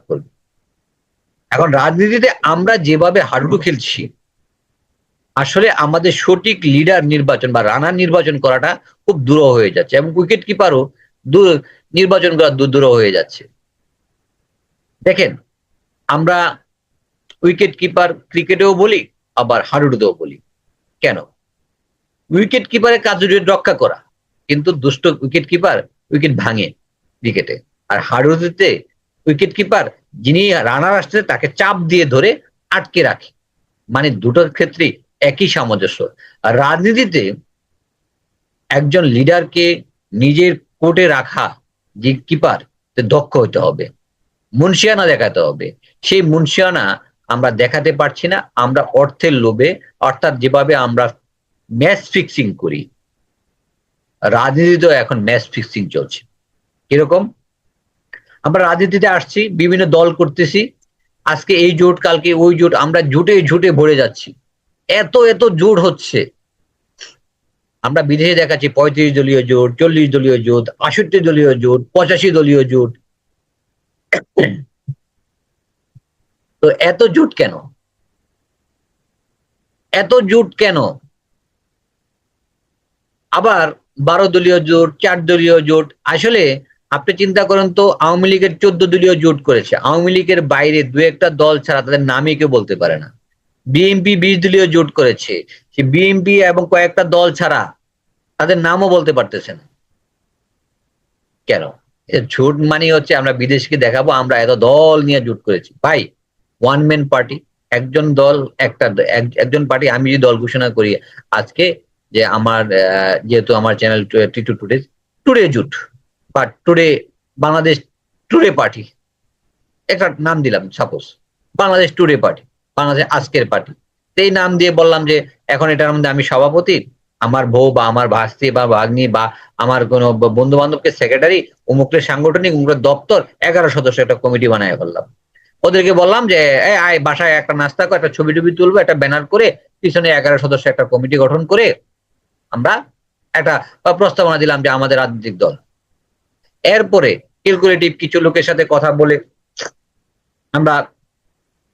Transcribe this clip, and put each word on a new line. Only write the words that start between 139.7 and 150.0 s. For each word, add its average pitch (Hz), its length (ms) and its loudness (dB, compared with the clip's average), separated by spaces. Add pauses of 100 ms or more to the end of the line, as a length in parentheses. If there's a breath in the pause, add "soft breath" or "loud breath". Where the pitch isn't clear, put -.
পিছনে 170 300 -2
এগারো 143 280 2
সদস্য 135 320 -2
একটা 131 140 -2
কমিটি 127 340 -2
গঠন 143 280 0
করে 208 300 0 (720)
আমরা 190 360 -2 (480)
একটা, 147 300 -2 (200 loud breath)
আহ, 175 140 0
প্রস্তাবনা 175 400 0
দিলাম 147 240 -2
যে 135 80 0
আমাদের 131 280 0
রাজনৈতিক 113 400 -6
দল।" 85 180 -2 (1080)
এরপরে 185 520 2
ক্যালকুলেটিভ 180 840 -2
কিছু 170 220 -2
লোকের 165 220 0
সাথে 165 260 -2
কথা 147 220 0
বলে 147 280 2 (1300)